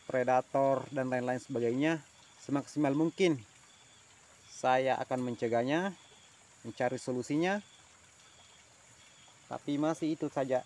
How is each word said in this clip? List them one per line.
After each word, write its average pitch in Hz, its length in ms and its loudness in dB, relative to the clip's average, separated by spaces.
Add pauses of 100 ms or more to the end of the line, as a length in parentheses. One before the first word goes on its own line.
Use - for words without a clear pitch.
predator 131 880 2
dan 131 160 -2
lain-lain 123 320 -2
sebagainya, 135 640 0 (400)
semaksimal 143 480 0
mungkin. 160 480 2 (1120)
Saya 131 480 2
akan 127 320 -4
mencegahnya, 127 640 0 (680)
mencari 123 360 -2
solusinya. 156 640 -2 (1800)
Tapi 143 320 -6
masih 156 360 0
itu 151 120 -6
saja, 131 380 -2